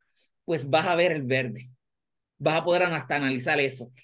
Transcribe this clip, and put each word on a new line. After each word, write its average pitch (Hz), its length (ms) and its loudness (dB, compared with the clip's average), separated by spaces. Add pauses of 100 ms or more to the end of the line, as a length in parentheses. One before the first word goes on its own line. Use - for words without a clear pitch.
(460)
pues 143 240 -4
vas 160 160 4
a 180 80 2
ver 170 180 4
el 151 120 -4
verde. 123 440 -2 (680)
Vas 156 220 0
a 156 40 -6
poder 175 200 4
hasta 156 320 -2
analizar 139 440 0
eso. 127 320 -4 (120)